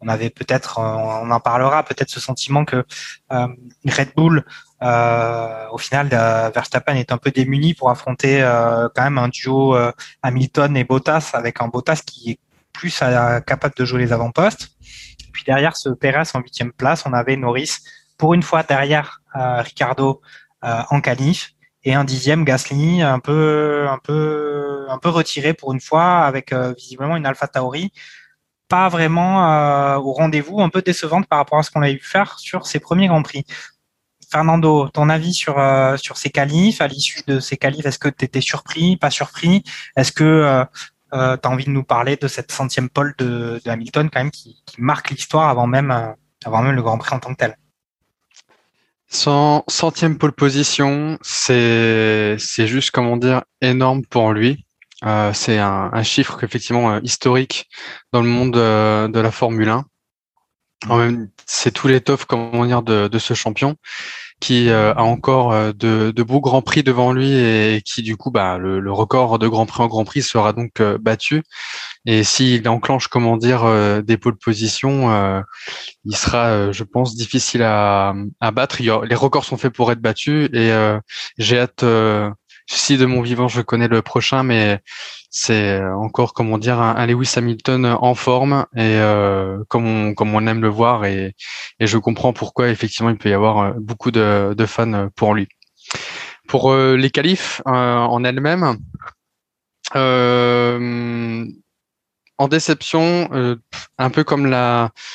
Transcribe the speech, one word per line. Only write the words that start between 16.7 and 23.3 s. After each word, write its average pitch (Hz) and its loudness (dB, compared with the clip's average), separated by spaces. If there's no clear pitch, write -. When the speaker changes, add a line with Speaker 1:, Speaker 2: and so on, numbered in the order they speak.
Speaker 1:
place, 151 -2
on 127 -4
avait 123 0
Norris 131 -4
pour 160 4
une 175 4
fois 160 0
derrière, 143 0
euh, 123 -2
Ricciardo, 135 -2
euh, 117 -4
en 143 2
qualif, 135 -2
et 131 2
un 139 2
dixième 135 0
Gasly 143 0
un 135 2
peu, 151 0